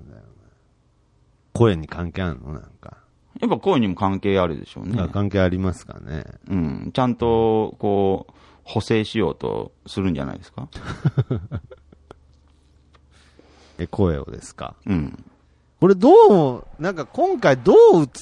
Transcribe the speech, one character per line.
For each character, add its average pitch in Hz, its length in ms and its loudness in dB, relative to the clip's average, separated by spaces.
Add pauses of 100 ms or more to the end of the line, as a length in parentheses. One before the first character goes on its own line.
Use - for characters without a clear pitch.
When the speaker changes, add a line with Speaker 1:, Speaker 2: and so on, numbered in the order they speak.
Speaker 1:
だ - 80 -20
よ。 52 60 -20 (1300)
声 110 240 2
に 78 100 -10
関 85 240 -10
係 92 120 -8
あ 85 100 -6
る 62 80 -14
の？ 64 100 -14
な 71 80 -12
ん - 40 -18 (180)
か。 - 160 -20 (420)
Speaker 2:
や 240 80 -4
っ - 20 -2
ぱ 190 80 0
声 185 220 0
に 110 80 0
も 90 80 -4
関 95 240 -4
係 98 200 0
あ 90 60 2
る 78 140 -6
で 50 60 -16
し - 120 -20
ょ - 40 -16
う 52 60 -12
ね。 104 140 -4
Speaker 1:
あ、 85 80 -4
関 101 200 -4
係 98 100 -2
あ 92 100 2
り 90 80 -2
ま 92 160 -4
す - 120 -16
か - 140 -20
ね。 60 260 -12 (240)
Speaker 2:
う 98 60 -4
ん。 73 380 -4
ち - 60 -2
ゃ 127 80 0
ん 117 80 -2
と、 113 640 0
こ 101 500 -2
う、 - 40 -20 (300)
補 - 180 -4
正 110 240 0
し 113 140 -6
よ 85 120 0
う 67 40 -10
と 53 360 -8 (140)
す - 160 -8
る 95 100 -2
ん 78 40 -4
じ 69 60 -8
ゃ 69 40 -8
な 55 100 -12
い - 20 -18
で 87 60 -20
す - 80 -20
か？ 135 160 -14
<laughs> - 120 -20 (3000)
Speaker 1:
え、 87 100 -8
声 85 300 0
を 67 80 -10
で - 160 -16
す - 140 -20
か？ - 200 -14 (100)
Speaker 2:
う 101 80 -4
ん。 78 300 -6 (560)
Speaker 1:
こ 170 100 4
れ 196 60 6
ど 202 640 6
う、 - 60 -20 (140)
な 190 140 -6
ん - 20 -12
か 151 100 -8
今 349 360 -2
回 139 160 4
ど 131 160 4
う 415 300 8
映 - 0 -
っ 135 40 0 (140)